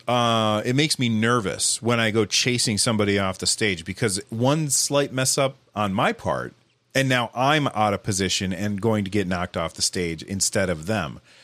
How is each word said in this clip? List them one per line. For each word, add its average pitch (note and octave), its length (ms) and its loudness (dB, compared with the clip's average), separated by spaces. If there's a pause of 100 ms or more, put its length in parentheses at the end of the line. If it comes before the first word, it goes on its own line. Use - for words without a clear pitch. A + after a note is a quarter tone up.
uh, A2+ 560 2
it B2 120 0
makes D3+ 220 2
me B2 120 0
nervous A2 720 0
when A#2 180 2
I A2+ 120 2
go A2 120 2
chasing A#2+ 540 0
somebody G2+ 420 2
off F#2+ 200 -2
the F2 60 -6
stage, F2+ 380 -2
because F#2+ 460 -2
one C#3 400 0
slight C#3+ 420 0
mess B2+ 260 0
up C3+ 200 0 (180)
on G2+ 180 0
my D3+ 200 2
part, B1 400 -4 (420)
and C3+ 140 2
now B2 260 0
I'm C#3 320 2
out G#2 260 2
of F#2+ 100 -4
position F#2 500 -2
and G2+ 280 -4
going G#2+ 220 2
to F#2 80 -6
get G2+ 160 0
knocked F2+ 300 -4
off E2 160 -4
the - 80 -10
stage E2+ 420 -4
instead F#2+ 460 -2
of D#2 160 -4
them, E2+ 340 -4 (240)